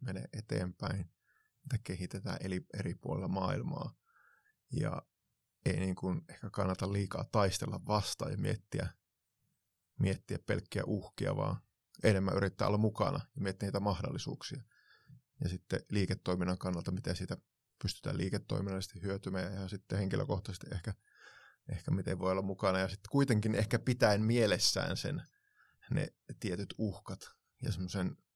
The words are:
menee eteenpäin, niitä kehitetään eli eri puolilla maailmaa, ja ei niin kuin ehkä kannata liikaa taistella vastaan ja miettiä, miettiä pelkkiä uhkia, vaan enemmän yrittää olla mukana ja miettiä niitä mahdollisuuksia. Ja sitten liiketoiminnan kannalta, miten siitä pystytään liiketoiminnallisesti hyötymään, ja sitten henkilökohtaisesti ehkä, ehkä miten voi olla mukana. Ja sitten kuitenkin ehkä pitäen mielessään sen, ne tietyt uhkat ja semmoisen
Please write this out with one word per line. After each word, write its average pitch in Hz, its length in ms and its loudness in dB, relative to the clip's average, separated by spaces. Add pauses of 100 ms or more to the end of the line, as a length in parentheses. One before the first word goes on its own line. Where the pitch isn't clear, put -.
menee 98 320 -6
eteenpäin, 101 640 -4 (640)
niitä - 220 -2
kehitetään 90 580 -4
eli 92 240 -2 (140)
eri 85 160 -4
puolilla 95 320 -4
maailmaa, 95 680 -2 (760)
ja 107 300 -2 (640)
ei 95 140 2
niin 92 160 0
kuin 92 340 -2
ehkä - 200 -12
kannata 95 440 0
liikaa 101 380 -2
taistella 95 560 2
vastaan 104 440 0
ja 101 60 -4
miettiä, 101 500 -2 (1120)
miettiä 98 400 0
pelkkiä 101 460 -2
uhkia, - 500 -2
vaan - 220 0 (460)
enemmän 98 320 6
yrittää 98 320 2
olla 104 100 4
mukana 98 420 2 (160)
ja - 60 -4
miettiä 98 260 -2
niitä 98 120 0
mahdollisuuksia. - 840 -4 (800)
Ja 92 60 0
sitten 90 300 -2 (100)
liiketoiminnan 92 680 2
kannalta, 90 340 -2
miten 92 240 -2
siitä - 220 -4 (440)
pystytään 101 360 -2
liiketoiminnallisesti 98 840 -2
hyötymään, 95 520 -2
ja 95 140 -4
sitten 101 320 -4
henkilökohtaisesti 98 720 -2
ehkä, 98 220 -2 (800)
ehkä - 200 -2
miten 95 280 0
voi 92 120 2
olla 95 100 2
mukana. 95 380 2
Ja 95 80 2
sitten - 240 -10
kuitenkin 110 440 4
ehkä 113 240 2
pitäen 110 420 6
mielessään 104 760 4
sen, 98 260 -2 (680)
ne - 180 2 (320)
tietyt 95 380 -4
uhkat - 540 -4 (300)
ja 110 100 0
semmoisen 92 460 -2 (180)